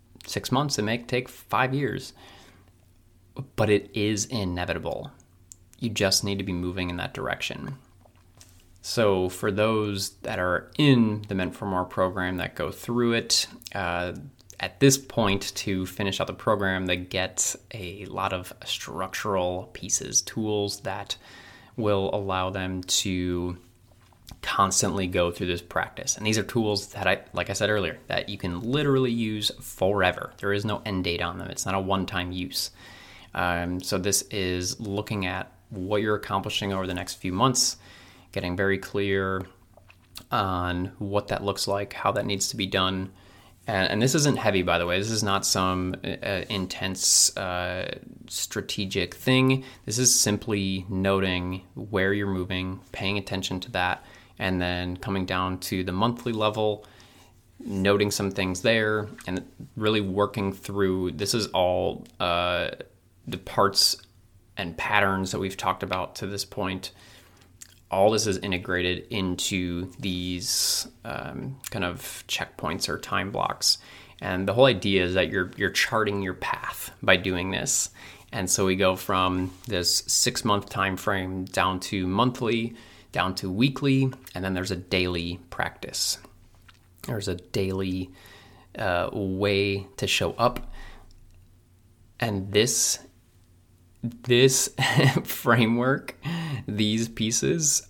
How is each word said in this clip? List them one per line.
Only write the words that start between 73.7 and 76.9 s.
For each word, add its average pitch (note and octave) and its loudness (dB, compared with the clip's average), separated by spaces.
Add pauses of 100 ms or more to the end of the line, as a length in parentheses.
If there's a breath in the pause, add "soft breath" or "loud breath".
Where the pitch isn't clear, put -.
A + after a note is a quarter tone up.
And F#2+ -2
the G2 0
whole B2+ 8
idea G2 4
is F2+ 0
that F2+ 2
you're, F#2 -2
you're G2 0
charting G2+ 2
your F#2+ -2
path - -8 (100)